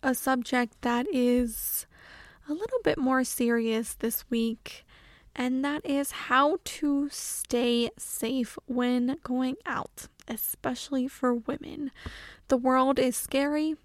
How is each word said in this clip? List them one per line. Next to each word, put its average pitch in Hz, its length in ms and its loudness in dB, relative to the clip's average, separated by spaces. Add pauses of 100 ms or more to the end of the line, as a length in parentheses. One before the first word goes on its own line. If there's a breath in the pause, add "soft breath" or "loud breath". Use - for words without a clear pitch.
a 262 140 2
subject 247 680 -2
that 240 280 0
is 247 760 0 (600 loud breath)
a 294 60 -2
little 466 280 -2
bit - 160 2
more 262 280 2
serious 233 680 0
this - 340 -4
week, 226 560 -4 (500 soft breath)
and 254 300 0
that 294 200 -2
is 277 260 0
how 285 520 4
to 285 480 0
stay 240 880 0
safe - 680 -4
when 247 580 0
going 254 420 0
out, - 420 -8 (220)
especially 254 800 -4
for 247 240 0
women. 277 580 -6 (560 loud breath)
The 269 100 6
world 262 400 4
is 262 200 2
scary 302 680 0